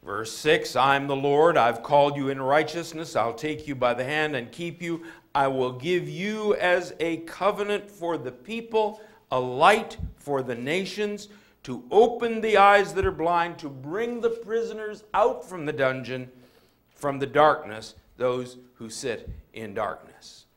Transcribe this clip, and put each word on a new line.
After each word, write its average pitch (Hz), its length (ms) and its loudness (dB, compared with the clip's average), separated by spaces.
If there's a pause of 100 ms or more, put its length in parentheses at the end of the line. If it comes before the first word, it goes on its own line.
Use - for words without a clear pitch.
verse 104 340 -8
six, 156 380 2
"I 135 220 4
am 139 100 -2
the 139 80 -2
Lord, 143 420 4
I've 120 280 2
called 143 320 4
you 139 120 -2
in 135 140 -4
righteousness, 156 720 -2
I'll 113 180 0
take 151 360 -6
you 139 80 -4
by 123 180 2
the 123 100 -4
hand 151 300 -2
and 117 160 -6
keep 170 320 -10
you. 170 240 -8 (260)
I 139 140 2
will 131 260 0
give 156 360 -2
you 208 480 -2
as 180 420 0
a 165 200 -2
covenant 202 720 -4
for 170 300 -6
the 127 140 -8
people, 220 680 -4 (300)
a 131 80 0
light 151 580 4 (200)
for 139 260 -4
the 120 140 -6
nations, 196 720 -6 (340)
to - 300 -10
open 226 480 4
the 214 160 2
eyes 196 380 8
that 185 120 0
are 190 60 0
blind, 170 480 -2
to 156 80 -10
bring 185 520 -6
the 226 100 0
prisoners 214 760 -6 (100)
out 233 300 2
from 175 220 -8
the 151 60 -4
dungeon, 131 600 -2 (580)
from 139 300 -4
the 139 60 -2
darkness, 120 680 2 (220)
those 123 420 -2 (160)
who 113 160 -14
sit 110 400 -8 (220)
in 107 220 -12
darkness." - 720 -8 (100)